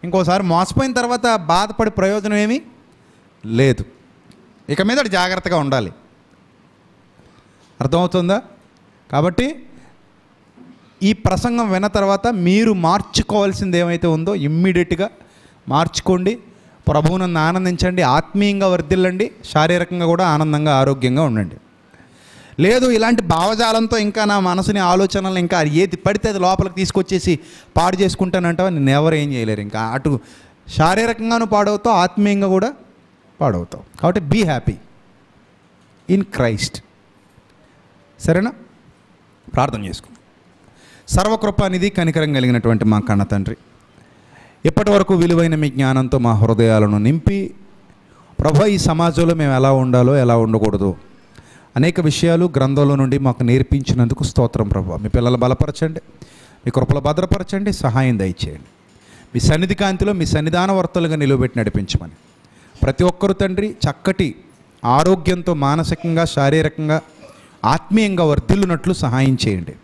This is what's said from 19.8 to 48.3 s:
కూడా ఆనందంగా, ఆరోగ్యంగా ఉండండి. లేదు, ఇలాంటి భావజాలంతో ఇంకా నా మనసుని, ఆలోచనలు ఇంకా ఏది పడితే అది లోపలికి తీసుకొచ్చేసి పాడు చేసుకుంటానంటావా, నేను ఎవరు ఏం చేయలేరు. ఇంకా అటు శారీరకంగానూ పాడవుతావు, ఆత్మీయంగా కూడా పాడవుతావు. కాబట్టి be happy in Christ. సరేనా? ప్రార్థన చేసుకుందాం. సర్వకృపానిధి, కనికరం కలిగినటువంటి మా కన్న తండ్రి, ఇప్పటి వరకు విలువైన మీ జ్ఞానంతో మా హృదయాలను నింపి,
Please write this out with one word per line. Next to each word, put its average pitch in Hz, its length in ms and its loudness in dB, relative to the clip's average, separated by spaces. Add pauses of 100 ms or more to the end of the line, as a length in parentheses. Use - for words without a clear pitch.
కూడా 170 220 2
ఆనందంగా, 151 480 0
ఆరోగ్యంగా 135 480 0
ఉండండి. 107 320 -2 (1040)
లేదు, 233 260 2
ఇలాంటి 226 380 2
భావజాలంతో 220 760 0
ఇంకా 208 280 -2
నా 208 140 0
మనసుని, 190 400 -2
ఆలోచనలు 190 600 0
ఇంకా 175 220 0
ఏది 160 340 0
పడితే 202 340 -2
అది 196 100 -4
లోపలికి 185 360 0
తీసుకొచ్చేసి 180 640 -2 (380)
పాడు 180 200 0
చేసుకుంటానంటావా, 185 720 -2
నేను 143 200 0
ఎవరు 151 260 2
ఏం 147 180 -4
చేయలేరు. 110 280 -4
ఇంకా 104 200 -8
అటు 127 380 -2 (580)
శారీరకంగానూ 226 680 0
పాడవుతావు, 208 500 0
ఆత్మీయంగా 196 520 0
కూడా 190 260 0 (680)
పాడవుతావు. 90 600 -4
కాబట్టి 180 200 0
be 175 240 0
happy 127 300 -2 (1400)
in 196 100 2
Christ. - 580 -4 (1400)
సరేనా? 190 340 0 (1000)
ప్రార్థన 123 320 -2
చేసుకుందాం. - 320 -14 (920)
సర్వకృపానిధి, 202 840 0
కనికరం 160 440 -2
కలిగినటువంటి 120 520 0
మా 107 140 4
కన్న 101 240 0
తండ్రి, 101 340 -4 (1080)
ఇప్పటి 202 260 2
వరకు 196 240 4
విలువైన 170 400 2
మీ 151 140 0
జ్ఞానంతో 131 480 0
మా 120 160 2
హృదయాలను 110 640 2
నింపి, 160 580 0 (840)